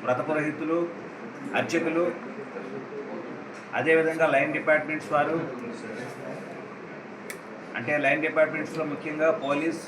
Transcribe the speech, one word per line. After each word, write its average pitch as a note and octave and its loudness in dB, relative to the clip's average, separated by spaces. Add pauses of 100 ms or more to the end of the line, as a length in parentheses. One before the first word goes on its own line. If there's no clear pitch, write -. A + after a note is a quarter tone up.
వ్రత C3+ 2
పురోహితులు, D3+ 0 (760)
అర్చకులు, D#3+ 2 (1700)
అదేవిధంగా D#3+ 6
లైన్ D3 4
డిపార్ట్‌మెంట్స్ D3+ 2
వారు, D3+ 4 (2500)
అంటే D3 2
లైన్ C#3+ 4
డిపార్ట్‌మెంట్స్‌లో D#3 2
ముఖ్యంగా D3+ 2
పోలీస్ D3 0